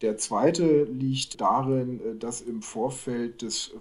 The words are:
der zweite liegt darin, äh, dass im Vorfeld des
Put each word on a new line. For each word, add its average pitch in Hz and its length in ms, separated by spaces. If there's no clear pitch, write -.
der 107 160
zweite 151 680
liegt 135 580
darin, 131 580
äh, 110 160
dass 117 260
im 120 200
Vorfeld 120 800
des - 400